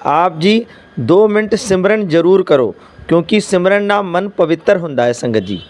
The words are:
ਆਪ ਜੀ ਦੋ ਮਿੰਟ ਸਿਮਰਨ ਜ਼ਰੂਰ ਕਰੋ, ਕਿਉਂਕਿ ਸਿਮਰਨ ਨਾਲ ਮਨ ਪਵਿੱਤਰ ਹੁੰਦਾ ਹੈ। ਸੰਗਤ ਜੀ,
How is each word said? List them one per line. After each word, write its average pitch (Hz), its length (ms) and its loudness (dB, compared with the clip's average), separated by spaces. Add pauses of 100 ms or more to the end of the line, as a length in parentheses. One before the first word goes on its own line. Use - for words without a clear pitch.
ਆਪ 160 380 0
ਜੀ 214 260 2 (340)
ਦੋ 170 280 4
ਮਿੰਟ 214 280 0
ਸਿਮਰਨ 196 520 0
ਜ਼ਰੂਰ 170 360 2
ਕਰੋ, 131 320 0 (320)
ਕਿਉਂਕਿ 170 320 0
ਸਿਮਰਨ 190 440 0
ਨਾਲ 202 200 -2
ਮਨ 185 260 -4
ਪਵਿੱਤਰ 170 480 0
ਹੁੰਦਾ 147 260 -2
ਹੈ। 120 80 2
ਸੰਗਤ 117 280 -2
ਜੀ, 95 200 -8 (100)